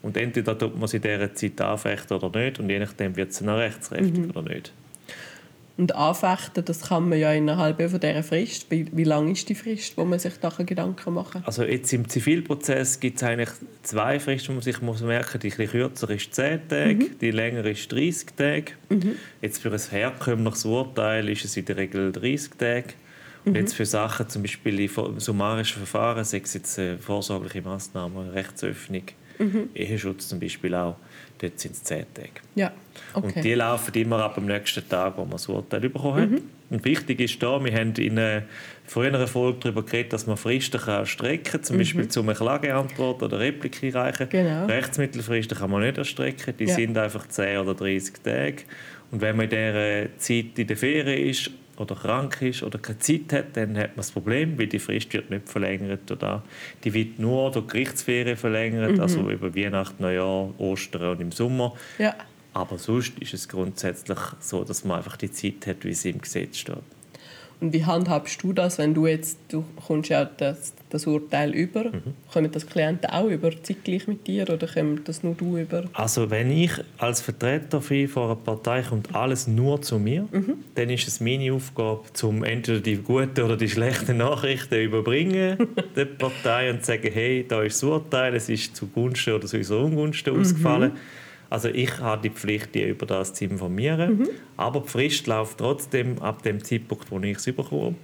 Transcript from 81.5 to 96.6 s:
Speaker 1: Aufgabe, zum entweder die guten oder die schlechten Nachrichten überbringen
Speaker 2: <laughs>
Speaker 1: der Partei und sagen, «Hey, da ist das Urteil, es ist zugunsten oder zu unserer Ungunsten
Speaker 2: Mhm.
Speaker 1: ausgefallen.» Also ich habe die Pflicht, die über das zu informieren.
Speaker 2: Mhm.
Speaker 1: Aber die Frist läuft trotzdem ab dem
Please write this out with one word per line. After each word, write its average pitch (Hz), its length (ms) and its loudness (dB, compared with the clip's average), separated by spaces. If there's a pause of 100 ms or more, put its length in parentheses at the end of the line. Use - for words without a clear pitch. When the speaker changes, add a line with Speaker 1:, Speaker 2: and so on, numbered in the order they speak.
Speaker 1:
Aufgabe, 113 520 0 (100)
zum 110 300 2
entweder 117 360 2
die 104 160 2
guten 131 460 2
oder 113 160 4
die 113 100 2
schlechten 117 480 2
Nachrichten 127 640 2
überbringen 156 800 2 (180)
Speaker 2:
<laughs> - 200 -4
Speaker 1:
der 139 100 2
Partei 127 640 0
und 117 140 -2
sagen, 113 280 0
«Hey, 123 340 2
da 113 160 2
ist 107 140 0
das - 80 0
Urteil, 139 500 2
es 110 140 0
ist 113 260 -2
zugunsten 120 600 0
oder 107 120 0
zu 107 120 -2
unserer 107 260 2
Ungunsten 151 500 2
Speaker 2:
Mhm. 165 60 6
Speaker 1:
ausgefallen.» 165 520 6 (600)
Also 117 160 0
ich 123 300 0
habe 107 240 -2
die 107 80 0
Pflicht, 104 460 -2
die 104 80 2
über 101 220 -2
das 95 280 -2
zu - 100 -2
informieren. 113 720 2
Speaker 2:
Mhm. 269 100 4 (280)
Speaker 1:
Aber 123 260 0
die 143 60 -10
Frist 143 380 0
läuft 110 320 0
trotzdem 123 640 0
ab 104 220 -4
dem 104 180 0